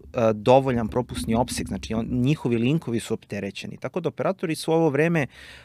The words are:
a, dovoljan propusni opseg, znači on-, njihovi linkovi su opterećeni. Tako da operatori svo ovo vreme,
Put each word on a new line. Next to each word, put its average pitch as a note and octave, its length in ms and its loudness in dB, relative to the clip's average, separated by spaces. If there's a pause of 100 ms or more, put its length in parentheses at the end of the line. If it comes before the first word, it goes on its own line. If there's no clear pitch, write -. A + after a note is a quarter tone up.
(140)
a, A2+ 180 4
dovoljan B2 560 4
propusni A#2+ 460 -2
opseg, A2+ 340 -2
znači G2+ 260 -6
on-, A2+ 160 -2
njihovi B2 480 0
linkovi A#2+ 420 0
su - 140 -6
opterećeni. G2+ 640 -8
Tako - 240 -8
da D#3+ 80 -2
operatori D#3+ 460 -4
svo D#3+ 200 -2
ovo E3 140 4
vreme, D3+ 380 2 (380)